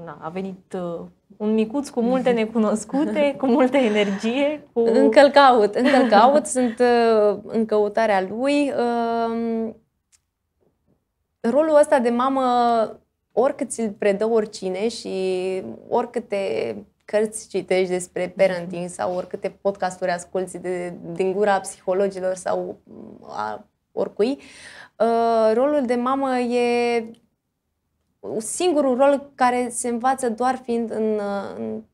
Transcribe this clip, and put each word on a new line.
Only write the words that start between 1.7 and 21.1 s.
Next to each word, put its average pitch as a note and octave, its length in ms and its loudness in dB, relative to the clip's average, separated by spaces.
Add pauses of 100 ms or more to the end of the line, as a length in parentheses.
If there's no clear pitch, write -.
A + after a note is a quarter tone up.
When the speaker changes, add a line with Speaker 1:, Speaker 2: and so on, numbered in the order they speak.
Speaker 1:
cu B3 120 -4
multe B3 340 2
Speaker 2:
<laughs> A3+ 60 0
Speaker 1:
necunoscute, C4 960 0
cu - 80 -4
multă B3+ 320 4
energie, A3+ 960 0
cu A#3+ 80 0
Speaker 2:
Încă-l A#3 480 6
caut, B3+ 460 6
încă-l C4 340 4
caut, C4 400 6
Speaker 1:
<laughs> - 60 -6
Speaker 2:
sunt, B3 240 0
uh, A3+ 680 4
în A3 200 -2
căutarea G#3+ 640 2
lui. C#4 480 0
Um, A#3 1000 -2 (1600)
rolul D4 400 2
ăsta D4+ 200 6
de A#3+ 100 0
mamă, C4 320 0 (920)
oricât C4+ 400 0
ți-l A3+ 260 -4
predă G3+ 320 0
oricine G#3+ 600 -2
și A3+ 200 -8 (800)
oricâte A3 840 -4 (300)
cărți G#3+ 420 -2
citești F#3 440 -2
despre F3+ 340 -4
Speaker 1:
Mhm. F3+ 100 -10
Speaker 2:
parenting F3+ 540 -2
sau F3+ 260 -6
oricâte F#3 460 -8
podcasturi F#3 500 -4
asculți F3+ 460 -6
de, F3+ 360 -8 (200)